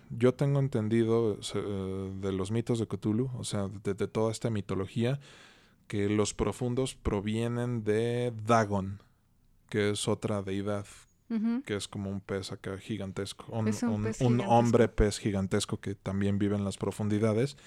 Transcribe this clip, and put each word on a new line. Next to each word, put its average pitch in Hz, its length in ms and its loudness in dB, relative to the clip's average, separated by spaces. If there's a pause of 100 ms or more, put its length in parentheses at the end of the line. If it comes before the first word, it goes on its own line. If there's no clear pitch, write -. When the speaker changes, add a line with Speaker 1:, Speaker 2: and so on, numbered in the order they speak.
(100)
Speaker 1:
Yo 123 240 4
tengo 143 240 2
entendido, 113 840 2
se-, - 240 -4
eh, 95 460 -4 (100)
de 98 120 -2
los 92 180 -2
mitos 117 300 0
de 104 80 -2
Cthulhu, 107 500 0
o 107 60 -8
sea, 101 240 -4 (160)
de, 98 100 0
de 98 140 -2
toda 110 240 0
esta 117 180 -4
mitología, 110 680 -2 (680)
que 101 220 -2
los 104 260 2
profundos 123 600 -2
provienen 117 880 -2
de 120 480 0 (120)
Dagon, 101 560 2 (680)
que 104 220 2
es 104 180 -2
otra 104 340 0
deidad, 98 420 -2 (480)
Speaker 2:
Ujú. 226 320 0
Speaker 1:
que 104 120 -2
es 95 100 -6
como 98 240 -6
un 98 100 -6
pez 98 300 -6
acá 98 260 -8
gigantesco, 98 760 -8
un, 110 160 0
Speaker 2:
Es 107 160 -2
un 120 60 0
Speaker 1:
un, 107 120 -2
Speaker 2:
pez 110 180 -4
Speaker 1:
un 127 120 4
Speaker 2:
gigantesco. 120 200 2
Speaker 1:
hombre 117 360 6
pez 107 320 2
gigantesco 98 580 0
que 98 160 -6
también 101 460 -2
vive 101 160 2
en 101 80 0
las 95 120 -4
profundidades 107 800 0 (100)